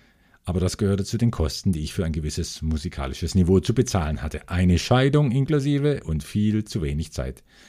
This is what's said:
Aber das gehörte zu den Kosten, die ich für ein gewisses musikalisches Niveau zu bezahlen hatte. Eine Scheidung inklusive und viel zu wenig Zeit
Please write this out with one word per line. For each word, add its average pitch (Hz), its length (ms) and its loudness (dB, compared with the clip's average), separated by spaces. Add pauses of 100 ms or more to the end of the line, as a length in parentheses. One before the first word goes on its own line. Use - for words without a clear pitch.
(460)
Aber 90 140 0
das 90 160 0
gehörte 98 300 0
zu 113 100 -4
den 117 140 4
Kosten, 82 420 0
die 80 80 -2
ich 78 140 -6
für 92 100 -2
ein 80 80 -2
gewisses 78 480 -6
musikalisches 78 760 -4
Niveau 92 260 6
zu 110 120 -2
bezahlen 85 480 0
hatte. - 300 -8
Eine 90 280 4
Scheidung 135 540 2
inklusive 143 720 0
und 80 180 -2
viel 107 440 0
zu 95 160 -6
wenig 73 300 -4
Zeit 65 300 -8 (260)